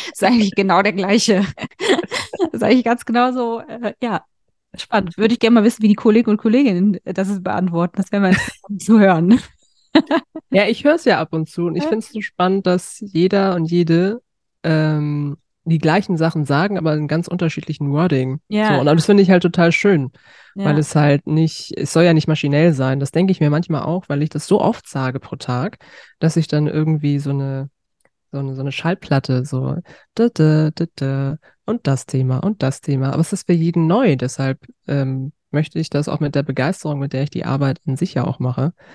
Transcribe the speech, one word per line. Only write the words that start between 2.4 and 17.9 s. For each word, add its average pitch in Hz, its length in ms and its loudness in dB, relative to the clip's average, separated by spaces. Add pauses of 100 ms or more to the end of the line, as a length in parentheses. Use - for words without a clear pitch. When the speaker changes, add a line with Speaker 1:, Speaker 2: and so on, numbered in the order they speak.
Speaker 1:
ist 233 120 -4
eigentlich 240 200 4
ganz 240 220 -2
genauso, 240 540 -2
äh, 240 420 -10
ja, 220 240 -4 (500)
spannend. 196 400 -4
Würde 220 180 2
ich 233 60 -2
gerne 226 140 4
mal 220 100 6
wissen, 214 200 0
wie 214 60 6
die 202 60 6
Kollegen 226 360 2
und 208 60 2
Kolleginnen 208 640 2
das 190 400 -4
beantworten. 175 540 -2
Das 190 140 -2
wäre 202 120 0
mal 185 60 4
interessant - 520 -4
zu 220 180 6
hören. 190 400 6 (540)
<laughs> 311 280 2 (280)
Speaker 2:
Ja, 285 180 2
ich - 160 -2
hör's 311 220 2
ja 190 140 2
ab 160 140 -6
und 160 160 -2
zu 170 160 -4
und 165 100 -4
ich 185 80 -2
Speaker 1:
Ja. 302 60 -2
Speaker 2:
find's 220 220 -4
so 220 100 -10
spannend, 190 440 -2
dass 180 340 -2
jeder 190 560 0
und 165 100 -2
jede, 175 560 0 (420)
ähm, 147 720 -2 (260)
die 165 140 0
gleichen 165 400 0
Sachen 160 280 0
sagen, 175 320 0
aber 156 160 0
in 151 140 -2
ganz 160 200 -2
unterschiedlichen 156 640 -4